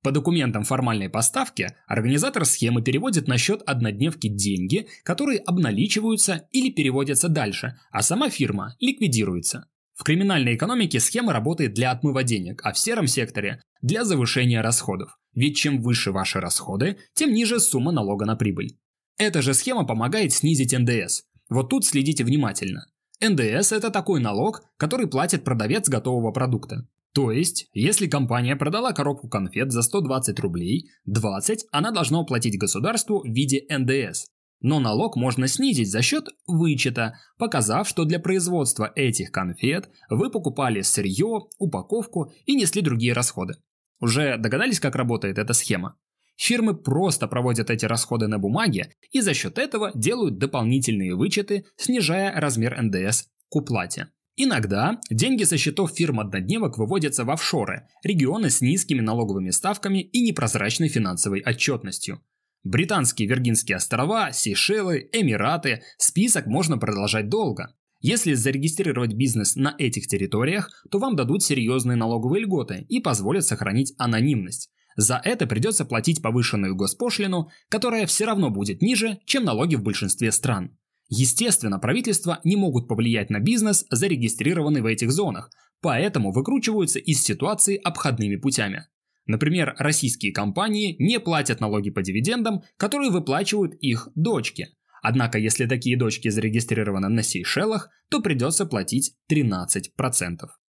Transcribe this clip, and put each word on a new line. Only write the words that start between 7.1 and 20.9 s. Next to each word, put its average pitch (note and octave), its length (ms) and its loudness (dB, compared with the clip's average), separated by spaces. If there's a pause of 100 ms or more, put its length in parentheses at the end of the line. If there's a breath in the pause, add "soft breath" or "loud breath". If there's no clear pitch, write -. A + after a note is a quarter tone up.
дальше, B2 500 -2 (120)
а G#2 120 -2
сама G#3 260 0
фирма G#2 520 -4
ликвидируется. A#2+ 880 0 (280)
В - 100 -14
криминальной D#3 520 2
экономике G#3 440 0
схема A3+ 320 0
работает B2+ 420 -2
для B2+ 180 2
отмыва C3 320 0
денег, G2+ 400 -2
а G#2 80 0
в - 60 -4
сером A3+ 280 0
секторе — A2 540 -2 (200)
для G#3 240 0
завышения B2 560 2
расходов. A2 560 -2 (180)
Ведь C#3+ 220 2
чем C#3 260 0
выше A2+ 300 0
ваши F#2+ 280 -2
расходы, G2 580 -2 (160 loud breath)
тем D4+ 180 2
ниже A3+ 260 2
сумма C3+ 320 2
налога G#2 340 0
на A2 120 0
прибыль. G#2 420 -2 (400)
Эта G3 240 0
же C3 120 2
схема A#3 300 0
помогает B2+ 480 0
снизить C3+ 420 2
Н B2 100 2
Д A2+ 240 0